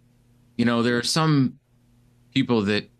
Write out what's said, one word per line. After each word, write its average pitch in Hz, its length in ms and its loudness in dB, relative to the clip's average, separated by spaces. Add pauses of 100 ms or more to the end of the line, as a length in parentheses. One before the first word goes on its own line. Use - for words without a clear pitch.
(580)
you 117 80 0
know, 117 180 0
there 120 140 0
are 120 60 -4
some 151 540 0 (760)
people 123 300 0
that, 104 260 -2 (100)